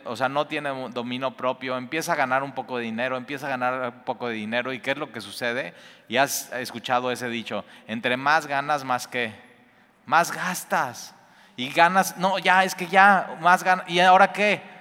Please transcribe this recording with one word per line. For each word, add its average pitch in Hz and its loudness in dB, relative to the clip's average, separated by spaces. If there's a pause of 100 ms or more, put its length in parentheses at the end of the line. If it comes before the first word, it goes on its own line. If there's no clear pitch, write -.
o 113 -8
sea, 127 0
no 147 -2
tiene 147 -6 (200)
dominio 123 -6
propio, 127 -6
empieza 156 -6
a 160 2
ganar 135 0
un 139 -8
poco 127 -10
de 120 -4
dinero, 117 -4
empieza 135 -10
a - -6
ganar 127 -2
un 123 -20
poco 123 -6
de 117 -4
dinero, 117 -4
¿y 131 -10
qué 131 -2
es 139 -4
lo 143 -10
que 113 -10
sucede? 120 -6 (360)
Y 113 0
has - 0
escuchado 123 -4
ese 123 -4
dicho, 117 -6 (240)
entre 120 -2
más 151 0
ganas, 143 -2
¿más 127 -4
qué? 117 -6 (720)
Más 160 2
gastas. 165 -6 (400)
Y 127 -8
ganas, 180 4
no, 190 0
ya, 185 4
es 190 -4
que 180 -6
ya, 190 6
más 170 6
gan-, 185 2
¿y 170 2
ahora 185 8
qué? 196 0 (200)